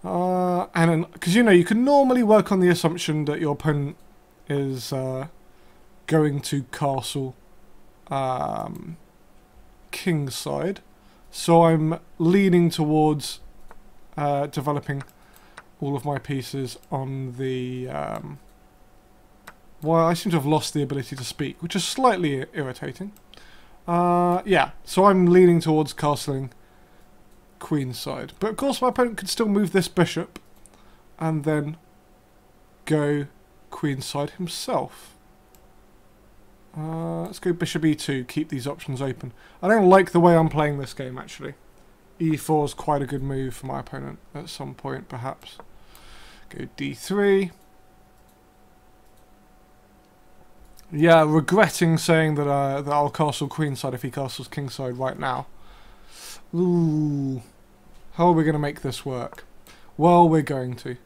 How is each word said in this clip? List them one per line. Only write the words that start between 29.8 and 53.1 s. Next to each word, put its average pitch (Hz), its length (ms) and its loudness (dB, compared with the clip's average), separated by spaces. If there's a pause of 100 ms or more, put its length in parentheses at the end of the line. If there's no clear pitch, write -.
bishop - 540 -2 (800)
and 156 240 -2
then 151 320 -2 (1120)
go 147 400 0 (440)
queenside 143 600 -4
himself. - 840 -8 (1600)
Uh, 165 460 -8
let's - 160 -12
go 180 140 -2
bishop 170 320 -4
E 156 100 4
two, 131 300 -6
keep 156 240 -6
these 127 180 -8
options 139 340 -8
open. 131 320 -8 (300)
I 180 60 0
don't 208 200 6
like 190 220 6
the 175 80 2
way 170 180 8
I'm 160 120 4
playing 147 300 -2
this 131 140 -10
game, 127 240 -12
actually. 139 380 -14 (640)
E 160 180 0
four 151 280 0
is 139 100 -6
quite 147 260 -2
a 135 60 -4
good 135 160 -6
move 135 320 -6
for 131 120 -16
my 135 120 -8
opponent 135 400 -12 (160)
at 156 140 -14
some 135 260 -14
point, 135 340 -12
perhaps. - 500 -14 (880)
Go - 180 -14 (100)
D 139 180 -8
three. 196 580 0 (3500)
Yeah, 160 340 6
regretting 165 720 4
saying 160 380 2
that, 143 140 -2
uh, 139 340 0
that 143 100 -4
I'll 147 160 2
castle 143 380 -2